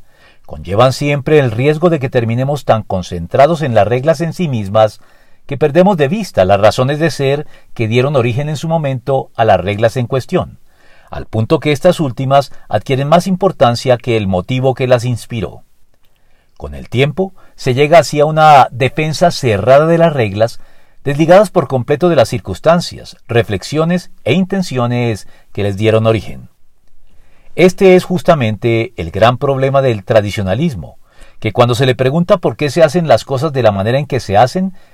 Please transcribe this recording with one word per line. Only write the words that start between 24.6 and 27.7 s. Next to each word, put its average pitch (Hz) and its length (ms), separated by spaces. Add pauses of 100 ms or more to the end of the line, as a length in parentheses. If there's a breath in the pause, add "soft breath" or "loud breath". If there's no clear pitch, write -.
que 104 100
les 101 140
dieron 110 320
origen. 98 400 (1040)
Este 185 400